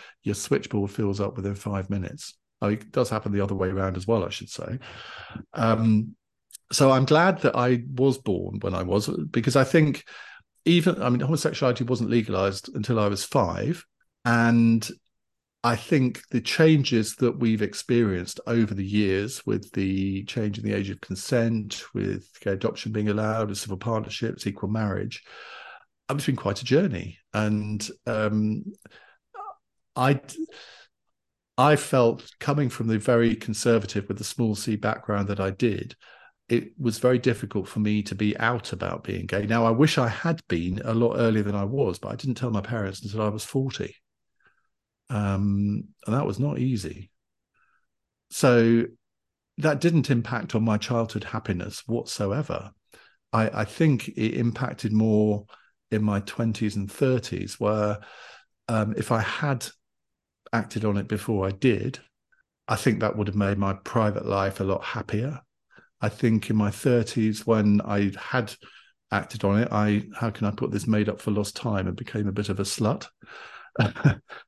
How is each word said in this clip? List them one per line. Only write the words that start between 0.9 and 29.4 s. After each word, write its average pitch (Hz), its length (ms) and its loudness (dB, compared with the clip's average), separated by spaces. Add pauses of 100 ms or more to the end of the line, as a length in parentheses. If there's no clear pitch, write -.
fills 101 300 -2
up 101 160 -4
within 98 180 -4
five 98 340 -4
minutes. 101 480 -6 (240)
Oh, 110 60 -2
it 107 240 -2
does 123 200 0
happen 110 200 -4
the 101 120 0
other 101 120 -2
way 95 140 0
around 95 280 -2
as 92 80 -6
well, 107 200 2
I 85 60 -6
should - 200 -10
say. - 300 -8 (720)
Um, 113 640 2 (560)
so 135 180 6
I'm 131 140 6
glad 165 380 4
that 139 120 2
I 123 300 2 (100)
was 127 240 4
born 92 400 -2
when 98 160 -2
I 90 80 -2
was, 92 260 2 (220)
because 120 240 2
I 139 80 8
think 151 420 4 (600)
even, 170 360 4
I 113 100 0
mean, 123 100 2
homosexuality 139 640 0
wasn't 117 260 0
legalized 98 640 0
until 113 240 0
I 104 80 4
was 101 180 -2
five. 104 600 0 (400)
And 117 640 4 (760)
I 117 120 2
think 127 540 0
the 123 100 0
changes 135 760 4
that 127 220 2
we've 113 240 2
experienced 101 840 0
over 113 260 2
the 98 100 -2
years 101 640 0
with 107 240 -2
the 98 540 -2
change 107 340 -4
in 107 60 -8
the 104 80 -2
age 101 180 -2
of 101 100 -10
consent, 113 840 -2 (100)
with 98 340 -4 (120)
gay 104 100 -4
adoption 98 400 -4
being 107 180 0
allowed, 107 400 0
with 101 100 -6
civil 98 180 -8
partnerships, 110 680 -4
equal 98 260 -4
marriage, 104 520 -2 (880)
it's 143 160 -4
been 139 100 2
quite - 260 -2
a - 20 -12
journey. 127 540 0 (140)
And, 104 560 -2 (180)
um, 107 580 0 (1300)